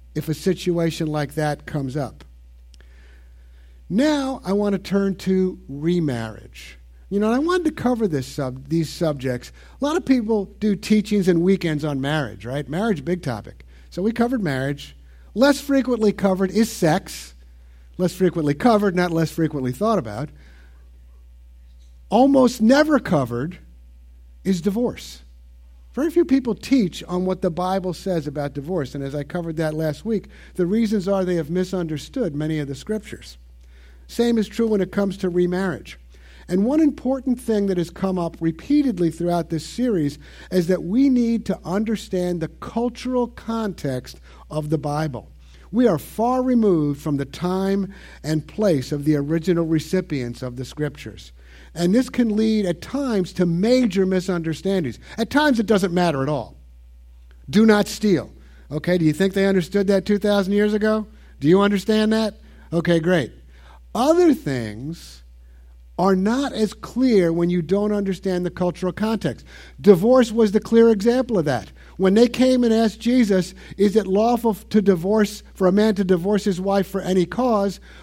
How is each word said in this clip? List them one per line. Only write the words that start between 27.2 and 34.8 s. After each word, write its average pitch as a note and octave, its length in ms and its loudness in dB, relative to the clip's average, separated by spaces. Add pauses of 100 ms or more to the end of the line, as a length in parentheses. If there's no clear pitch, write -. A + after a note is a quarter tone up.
what F#3 160 -2
the F#3 100 0
Bible F3+ 420 -2
says E3+ 340 -4
about C#3+ 260 -6
divorce, C#3+ 420 -6
and C#3 80 -6
as C#3 120 -8
I C#3+ 80 -4
covered E3 340 -8
that D#3 160 -2
last D#3 320 -4
week, A3 220 -4 (280)
the F3+ 100 0
reasons G#3 420 0
are G3 180 0
they F3+ 100 0
have D#3 140 -2
misunderstood F3+ 840 -4
many D#3 240 -2
of C#3+ 80 -6
the C#3 80 -8
scriptures. - 600 -10 (720)
Same A#3 300 0
is G#3+ 100 0
true A#3 200 -2
when G#3+ 140 2